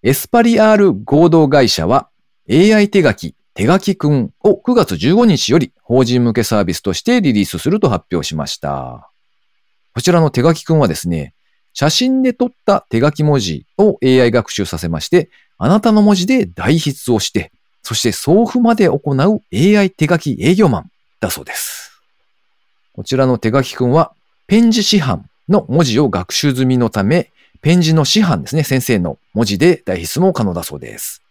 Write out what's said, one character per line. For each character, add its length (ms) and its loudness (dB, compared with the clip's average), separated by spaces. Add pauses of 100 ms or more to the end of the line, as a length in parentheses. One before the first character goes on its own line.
エ 120 0
ス 140 -4
パ 140 2
リ 180 2
ア 140 4
ー 40 4
ル 160 4
合 360 2
同 180 4
会 220 4
社 180 -4
は、 220 0 (380)
エ 240 4
ー 40 4
ア 60 4
イ 80 0
手 120 2
書 120 2
き、 220 -10 (180)
手 120 -4
書 140 2
き 160 -2
く 140 -4
ん 220 0 (100)
を 160 2
九 160 -4
月 240 0
十 160 0
五 120 4
日 260 0
よ 80 4
り 120 -2 (100)
法 220 2
人 200 0
向 100 0
け 100 0
サ 160 0
ー 60 0
ビ 80 -4
ス 80 -8
と 120 -4
し 100 -8
て 180 2
リ 120 0
リ 100 2
ー 20 0
ス 140 -10
す 100 -4
る 100 0
と 100 0
発 220 -4
表 160 -4
し 80 -10
ま 120 -6
し 100 -12
た。 520 -10 (840)
こ 80 -6
ち 100 2
ら 80 4
の 100 2
手 120 -2
書 120 4
き 100 -6
く 100 -2
ん 60 2
は 80 2
で 80 -2
す 120 -10
ね、 260 -6 (400)
写 160 -2
真 320 0
で 120 0
撮 140 -2
っ 40 -8 (140)
た 240 0
手 100 -2
書 120 2
き 120 -4
文 160 2
字 260 -6 (120)
を 240 2
エ 180 4
ー 40 4
ア 20 4
イ 60 2
学 200 -2
習 140 -4
さ 120 -8
せ 120 -6
ま 100 -4
し 100 -12
て、 200 0 (280)
あ 120 -2
な 120 2
た 100 2
の 100 4
文 140 4
字 120 -4
で 180 0
代 340 -2
筆 340 -4
を 60 0
し 120 -6
て、 200 -6 (300)
そ 120 -12
し 80 -4
て 100 0
送 340 0
付 140 -4
ま 160 2
で 140 2
行 220 -4
う 300 0 (100)
エ 60 -6 (160)
ー 60 4
ア 40 2
イ 80 0
手 160 -2
書 100 0
き 220 -6
営 160 2
業 140 4
マ 100 -2
ン 120 -16 (280)
だ 100 -4
そ 140 -10
う 20 -20
で 80 -14
す。 400 -12 (1000)
こ 80 -14
ち 140 -4
ら 80 2
の 140 0
手 100 -2
書 140 0
き 100 -10
く 120 -4
ん 60 0
は、 220 0 (320)
ペ 140 2
ン 100 4
字 140 0
師 160 0
範 280 -4 (220)
の 180 0
文 160 0
字 160 0
を 100 2
学 220 -6
習 220 -2
済 120 -2
み 120 0
の 140 0
た 100 -4
め、 300 -2 (300)
ペ 120 2
ン 80 4
字 140 2
の 100 2
師 160 0
範 220 0
で 40 -12
す 80 -8
ね、 80 0
先 180 -2
生 180 -2
の 180 -4 (160)
文 120 0
字 120 -4
で 260 2
代 220 -6
筆 140 -6
も 120 2
可 120 -4
能 100 -2
だ 100 -8
そ 140 -14
う 20 -14
で 200 -16
す。 320 -14